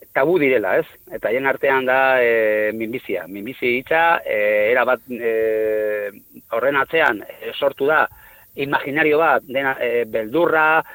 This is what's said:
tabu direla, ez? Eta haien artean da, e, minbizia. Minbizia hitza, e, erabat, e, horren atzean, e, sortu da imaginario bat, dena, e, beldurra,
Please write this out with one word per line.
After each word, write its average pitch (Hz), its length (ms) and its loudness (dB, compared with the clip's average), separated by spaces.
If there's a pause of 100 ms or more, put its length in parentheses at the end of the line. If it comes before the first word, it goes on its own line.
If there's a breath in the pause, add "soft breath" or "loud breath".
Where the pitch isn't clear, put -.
(140)
tabu 156 260 2
direla, 123 400 2
ez? - 60 -2 (260)
Eta 107 180 -4
haien 131 180 -2
artean 135 400 0
da, 131 120 2 (220)
e, 107 520 2
minbizia. 110 540 -6
Minbizia 110 440 -6
hitza, 156 320 0 (220)
e, 104 460 2
erabat, 123 380 2
e, 110 1000 -2 (400)
horren 123 280 0
atzean, 131 440 0
e, - 300 -14
sortu 139 340 -2
da 147 180 2 (500 loud breath)
imaginario 143 640 0
bat, 147 240 2
dena, 135 360 -4
e, 120 260 -2
beldurra, 156 800 2 (120 loud breath)